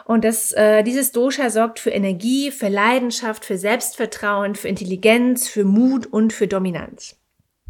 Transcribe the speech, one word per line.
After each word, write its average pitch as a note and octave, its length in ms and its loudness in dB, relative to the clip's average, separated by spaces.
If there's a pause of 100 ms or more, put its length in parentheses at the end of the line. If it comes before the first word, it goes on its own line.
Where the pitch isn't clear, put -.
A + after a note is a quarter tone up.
Und A3+ 180 2
das, A3+ 300 0
äh, G#3+ 300 6
dieses C4 280 0
Dosha C4 380 0
sorgt A3+ 300 0
für - 100 -2
Energie, A3 600 -2
für A3+ 180 -4
Leidenschaft, A3+ 760 0
für F#3+ 140 -4
Selbstvertrauen, G#3 960 -4
für - 140 -8
Intelligenz, A3 800 0
für G3+ 160 0
Mut A#3+ 400 4
und A3 260 2
für G3+ 160 -2
Dominanz. F#3 720 -6 (520)